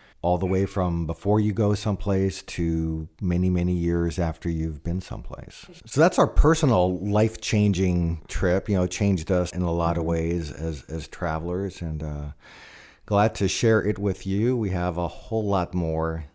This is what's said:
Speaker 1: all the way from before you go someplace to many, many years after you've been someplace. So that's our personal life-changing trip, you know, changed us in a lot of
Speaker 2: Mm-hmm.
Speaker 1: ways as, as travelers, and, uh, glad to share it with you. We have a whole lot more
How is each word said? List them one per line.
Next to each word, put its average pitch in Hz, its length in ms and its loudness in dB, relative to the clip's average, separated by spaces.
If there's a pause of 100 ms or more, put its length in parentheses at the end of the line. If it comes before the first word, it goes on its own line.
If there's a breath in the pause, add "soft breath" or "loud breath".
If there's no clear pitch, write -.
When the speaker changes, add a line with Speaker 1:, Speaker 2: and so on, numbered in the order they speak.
(220 soft breath)
Speaker 1:
all 87 160 0
the 90 80 -2
way 95 180 2
from 87 420 -2
before 101 340 0
you 107 120 0
go 104 220 0
someplace 98 680 -2
to 80 640 -2 (120)
many, 92 300 2
many 90 220 2
years 85 460 0
after 85 300 -2
you've 80 360 -4
been 92 160 -2
someplace. - 640 -12 (200)
So - 140 0
that's 175 200 4
our 165 80 6
personal 110 720 4
life-changing 95 1300 2
trip, 95 400 0
you 101 80 2
know, 90 100 2
changed 95 460 0
us 90 200 0
in 90 100 -4
a 87 100 0
lot 85 240 0
of 82 60 -2
Speaker 2:
Mm-hmm. 82 80 -2
Speaker 1:
ways 82 420 -2
as, 80 360 -6
as 78 200 -8
travelers, 87 760 -4
and, 78 200 -4
uh, 73 240 -6 (800 loud breath)
glad 104 300 2
to 98 100 0
share 110 380 2
it 101 160 -2
with 98 260 -4
you. 107 300 0
We 107 140 -2
have 90 280 -2
a 87 100 0
whole - 360 -6
lot 95 300 0
more 80 500 -2 (100)